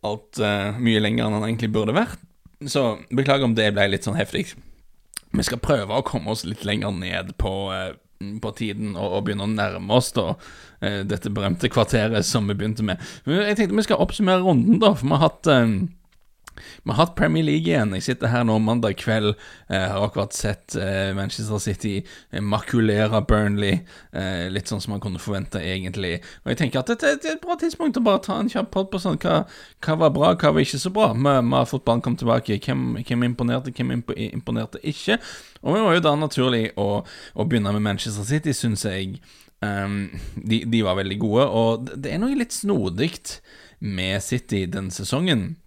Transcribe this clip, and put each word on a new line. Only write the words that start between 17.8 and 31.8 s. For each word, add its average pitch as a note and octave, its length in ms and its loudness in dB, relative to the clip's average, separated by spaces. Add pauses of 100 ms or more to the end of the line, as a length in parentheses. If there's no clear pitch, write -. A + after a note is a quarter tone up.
Jeg - 80 -6
sitter A#2+ 240 -2
her A#2+ 160 2
nå A2 160 4
mandag A2 400 2
kveld, G#2+ 320 2 (400)
eh, F#2+ 160 0
har G2 160 0
akkurat G2 320 -2
sett, - 400 -4
eh, G2 400 -2
Manchester G#2+ 420 -4
City, G2+ 460 -2 (260)
eh, - 140 -6
makulere G#2+ 800 2
Burnley, G2+ 540 2 (320)
eh, F#2 400 -4
litt G2+ 160 -6
sånn G2+ 140 -4
som G#2+ 100 -8
man G2+ 80 -6
kunne F#2 180 -6
forvente G2 380 -6
egentlig. F#2 640 -4 (240)
Og - 80 -4
jeg A#2 60 -4
tenker C3 220 0
at - 120 -2
dette, C#4+ 300 0
det - 20 -16
er D#4 120 -4
et E4 40 -12
bra F4 160 -4
tidspunkt E4 400 -2
å B3 80 0
bare F#3+ 180 4
ta G3 160 -4
en A3 140 -2
kjapp - 180 -4
podd G3 220 -2
på F#3 80 -4
sånn, F3 180 -2
hva, D#3+ 280 2 (340)
hva D#3+ 180 -2
var D#3+ 120 6
bra, D#3+ 240 4
hva D#3 180 4
var D#3 80 4
ikke C3+ 220 0
så F#3 100 -4
bra. G3 220 4
Vi, A#2+ 80 0 (260)
vi C3 80 4
har B2+ 140 2
fotballen A#2 320 0